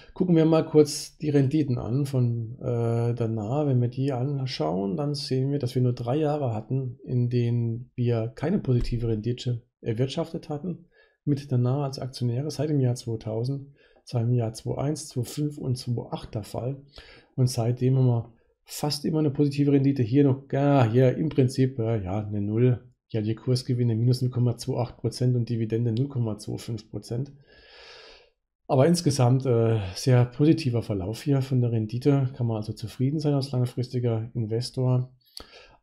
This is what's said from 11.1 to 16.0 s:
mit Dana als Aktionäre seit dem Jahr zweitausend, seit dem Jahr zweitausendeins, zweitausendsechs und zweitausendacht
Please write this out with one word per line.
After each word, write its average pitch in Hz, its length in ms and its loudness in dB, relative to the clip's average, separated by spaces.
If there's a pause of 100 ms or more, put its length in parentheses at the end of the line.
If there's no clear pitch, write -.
mit 143 260 -2
Dana 127 340 0
als 135 140 -6
Aktionäre 127 520 -4
seit 147 180 -4
dem 147 120 0
Jahr 123 160 0
zweitausend, 117 720 -6 (360)
seit 120 200 -2
dem 120 100 2
Jahr 117 180 0
zweitausendeins, 139 560 -6
zweitausendsechs 147 480 -4
und 127 220 -4
zweitausendacht - 560 -6